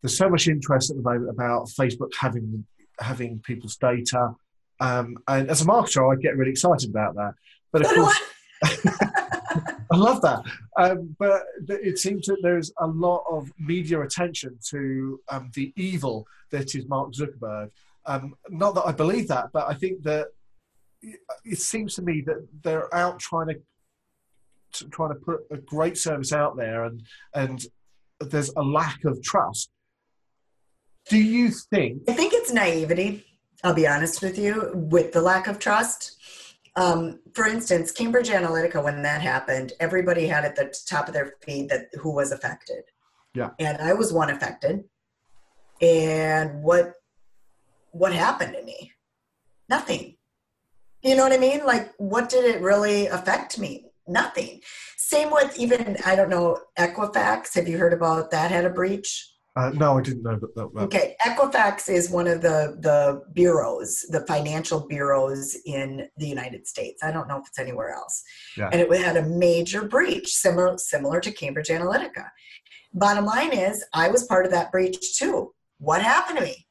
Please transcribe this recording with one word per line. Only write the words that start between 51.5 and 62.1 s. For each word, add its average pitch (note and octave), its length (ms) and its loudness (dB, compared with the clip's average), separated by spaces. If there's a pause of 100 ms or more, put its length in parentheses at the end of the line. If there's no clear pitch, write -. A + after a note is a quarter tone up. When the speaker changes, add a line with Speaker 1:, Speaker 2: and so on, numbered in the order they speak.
Speaker 2:
Like, A#3 320 0
what G#3 320 0
did B3+ 140 4
it A3+ 180 4
really G3+ 460 4
affect - 500 -2
me? - 280 -8 (220)
Nothing. - 540 -2 (360)
Same D4+ 340 2
with C#4+ 260 4
even, A#3 480 0
I F#3+ 100 4
don't F#3+ 140 4
know, F3 300 2 (180)
Equifax. F#3+ 760 0
Have F3 120 0
you E3 100 -2
heard E3+ 160 6
about E3 380 0
that E3+ 200 0
had F3 140 2
a F3+ 40 2
breach? F#3 600 -4 (280)
Speaker 1:
Uh, B2+ 160 0
no, D3 240 4
I B2+ 40 2
didn't B2 220 -4
know A2+ 140 -2
that, A2 180 -10
that, A2 180 -10
that A2 80 -4
Speaker 2:
Okay, G3 340 0 (100)
Equifax A#3+ 600 2
is F3 220 2
one F3 180 0